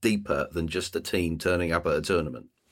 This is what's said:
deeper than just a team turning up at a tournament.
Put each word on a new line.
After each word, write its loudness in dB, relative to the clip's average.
deeper 0
than -2
just -4
a -6
team 0
turning 2
up 2
at 2
a 2
tournament. -2